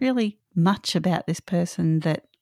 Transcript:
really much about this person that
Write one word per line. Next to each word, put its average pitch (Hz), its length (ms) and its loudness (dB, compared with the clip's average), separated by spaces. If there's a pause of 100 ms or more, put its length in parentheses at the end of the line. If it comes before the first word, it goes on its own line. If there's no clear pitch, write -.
really 247 380 0 (160)
much 185 400 2
about 170 320 0
this - 140 -4
person 170 600 0
that 156 260 -2 (160)